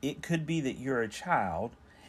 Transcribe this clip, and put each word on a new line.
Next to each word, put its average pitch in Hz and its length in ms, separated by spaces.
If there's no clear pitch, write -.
It 147 180
could 165 240
be 160 160
that 131 160
you're 127 240
a 113 80
child 107 640